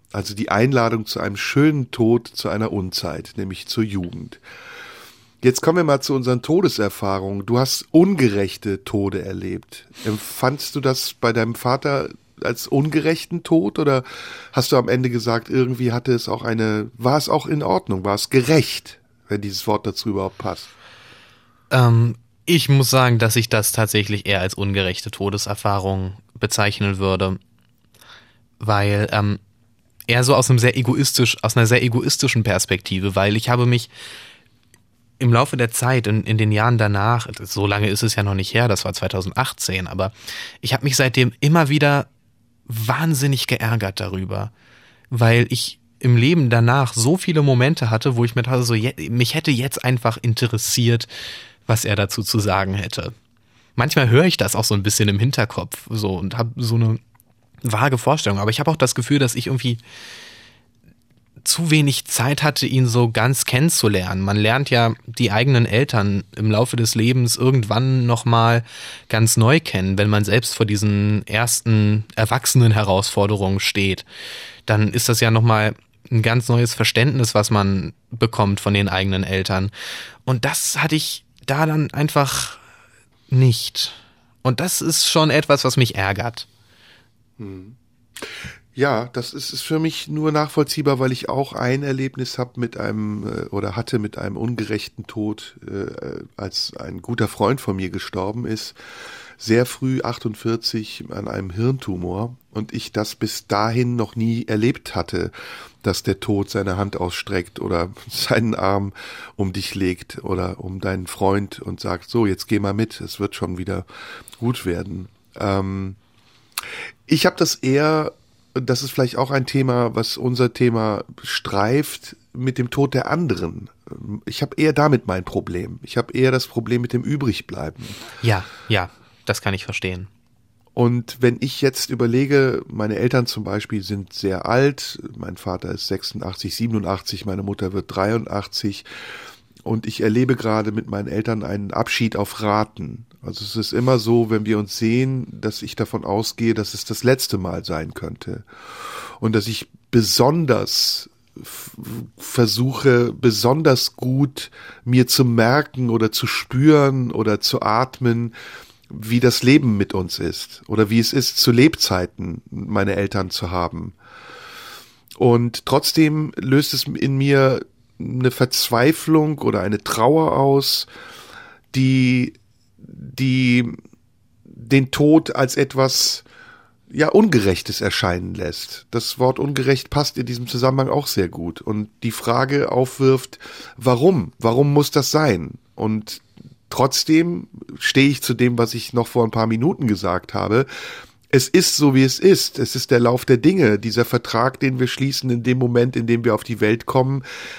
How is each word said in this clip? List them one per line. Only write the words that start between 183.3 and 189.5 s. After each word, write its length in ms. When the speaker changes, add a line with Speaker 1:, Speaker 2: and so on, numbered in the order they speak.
Speaker 1:
warum? 640
Warum 320
muss 180
das 220
sein? 400
Und 460
trotzdem 760
stehe 300
ich 120
zu 140
dem, 240
was 160
ich 180
noch 140
vor 160
ein 80
paar 160
Minuten 400